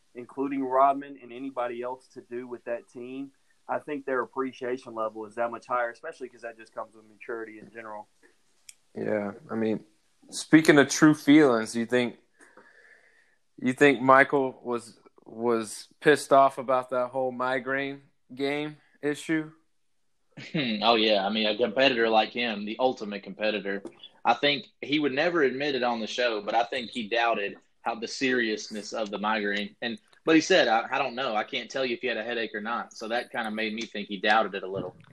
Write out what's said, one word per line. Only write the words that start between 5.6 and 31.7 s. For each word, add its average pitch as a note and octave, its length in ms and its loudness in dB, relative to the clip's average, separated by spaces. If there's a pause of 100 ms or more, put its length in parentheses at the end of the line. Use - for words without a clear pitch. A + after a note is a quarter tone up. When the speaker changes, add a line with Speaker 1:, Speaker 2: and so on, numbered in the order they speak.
Speaker 1:
higher, B2 220 -2
especially C#3 380 -14
'cause A2+ 140 -20
that A2+ 160 -14
just A2 160 -20
comes A2 220 -12
with A2 120 -20
maturity A2 520 -12
in G2+ 100 -20
general. G#2+ 380 -14 (840)
Speaker 2:
Yeah, G#2+ 420 -4 (140)
I A2+ 60 -10
mean, A2 300 -2 (460)
speaking D#3 480 6
of C3+ 100 8
true D3+ 260 6
feelings, C3 640 6
you A#2 100 -2
think, B2 300 0 (1400)
you B2 120 0
think C3+ 280 6
Michael C3 640 6
was, A#2+ 340 -6 (260)
was A2+ 600 -4 (140)
pissed D3 320 4
off C#3 260 6
about B2+ 320 -2
that B2 200 -2
whole C3 200 -4
migraine C3+ 720 -4 (320)
game D3 440 -4 (220)
issue? D#3 520 -4 (1000)
Speaker 3:
Hmm. B2 300 -2
Oh, A#2 120 6
yeah. G#2+ 320 4
I - 20 0
mean, G#2+ 180 0
a G#2+ 100 2
competitor A#2 520 2
like A2 220 4
him, A2+ 340 -4
the G#2+ 160 -8
ultimate A2 420 -2
competitor, G2+ 600 -4 (420)
I D3 80 4
think C#3+ 320 0 (160)
he C#3 180 -2
would C#3+ 140 0
never E3 300 0
admit C3+ 320 0
it A#2+ 80 -2
on A#2+ 180 -2
the G#2+ 60 -6
show, A#2 340 -2
but G#2 140 -6
I A#2 100 2
think B2 260 -8
he A#2 160 -8
doubted G#2+ 520 -2 (240)
how A#2 140 -4
the A2 120 -10
seriousness A2 880 -4
of G#2+ 160 -6
the G2+ 80 -6
migraine. G#2 640 -4
And, A#2 160 -6 (260)
but D#3+ 100 4
he D#3 60 8
said, D#3 280 4
"I, A2+ 220 2
I B2+ 80 -4
don't C3 160 -4
know. B2 220 -2
I A2 80 -2
can't A#2+ 240 -10
tell C3+ 160 -4